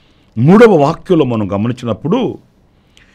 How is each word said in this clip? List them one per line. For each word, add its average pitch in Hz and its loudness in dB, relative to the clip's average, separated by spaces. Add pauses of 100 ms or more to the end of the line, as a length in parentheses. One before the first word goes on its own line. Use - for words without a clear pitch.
(380)
మూడవ 202 4
వాక్యంలో 156 0
మనం 110 -6
గమనించినప్పుడు, 123 -6 (760)